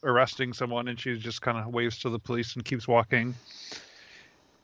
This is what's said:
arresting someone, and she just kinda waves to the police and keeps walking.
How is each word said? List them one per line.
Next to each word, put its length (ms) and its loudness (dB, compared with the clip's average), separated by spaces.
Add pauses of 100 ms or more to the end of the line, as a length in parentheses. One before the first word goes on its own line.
arresting 500 4
someone, 360 -2
and 120 -6
she 160 -2
just 240 -6
kinda 260 0
waves 340 -2
to 100 -2
the 80 -2
police 380 -4
and 80 -8
keeps 220 -4
walking. 480 4 (1300)